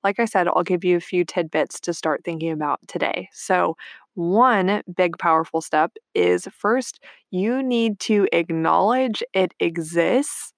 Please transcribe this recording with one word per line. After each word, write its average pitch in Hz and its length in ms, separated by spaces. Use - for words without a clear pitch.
like 202 160
I 233 60
said, 185 220
I'll 180 160
give 180 200
you 180 140
a 170 40
few 180 220
tidbits 160 580
to 170 120
start 151 320
thinking 165 260
about 151 360
today. - 440
So 175 440
one 196 680
big 175 240
powerful 165 440
step 156 320
is 180 420
first, 233 440
you 226 320
need 226 380
to 208 300
acknowledge 170 920
it 185 260
exists 170 1000